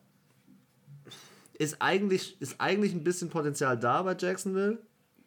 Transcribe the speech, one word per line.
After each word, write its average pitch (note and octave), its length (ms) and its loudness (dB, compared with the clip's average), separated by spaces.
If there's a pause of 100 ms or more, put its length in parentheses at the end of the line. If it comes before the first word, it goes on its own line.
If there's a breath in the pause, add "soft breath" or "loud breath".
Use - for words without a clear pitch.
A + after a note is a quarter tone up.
(1500 loud breath)
ist D3 260 -4
eigentlich, F#3 600 2
ist B2+ 160 -10
eigentlich G3 340 2
ein E3 120 -4
bisschen F3 260 -2
Potenzial C#3+ 480 0
da B2 240 2
bei F#3 160 0
Jacksonville. F#3+ 600 0 (480)